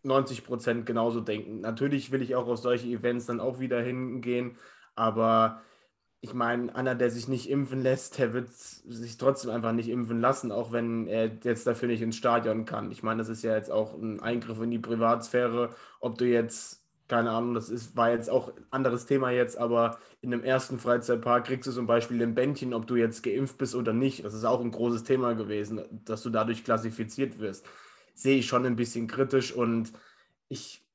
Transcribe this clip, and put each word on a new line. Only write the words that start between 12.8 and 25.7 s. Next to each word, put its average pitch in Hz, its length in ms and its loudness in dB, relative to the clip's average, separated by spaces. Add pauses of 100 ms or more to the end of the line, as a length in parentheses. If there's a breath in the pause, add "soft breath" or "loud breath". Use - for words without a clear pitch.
Ich - 100 -12
meine, 110 160 -2
das 110 100 -4
ist 113 160 -8
ja 110 120 2
jetzt 107 160 -2
auch 107 240 0
ein 107 260 -6
Eingriff 113 400 -4
in 117 100 -2
die 113 80 -2
Privatsphäre, 117 960 0 (240 loud breath)
ob 117 180 -4
du 123 80 2
jetzt, 117 560 0 (280)
keine 117 220 2
Ahnung, 120 220 0
das 110 160 -4
ist, 117 280 -8
war 117 140 4
jetzt 113 180 0
auch 123 260 0
ein - 160 -20
anderes 127 340 0
Thema 131 260 2
jetzt, 123 260 2
aber 117 420 2 (220 loud breath)
in 123 120 -2
einem 120 120 -2
ersten 131 340 0
Freizeitpark 120 680 2
kriegst 127 220 -4
du 127 60 -4
zum 120 120 -2
Beispiel 117 380 2
ein 117 100 0
Bändchen, 131 400 0
ob 113 140 -4
du 123 80 0
jetzt 113 280 2
geimpft 127 340 -2
bist 127 180 -2
oder 117 160 0
nicht. 131 320 0
Das 104 100 -8
ist 110 120 -6
auch 120 160 4
ein 120 100 -2
großes 117 320 0
Thema 127 300 2
gewesen, 107 480 -2 (100)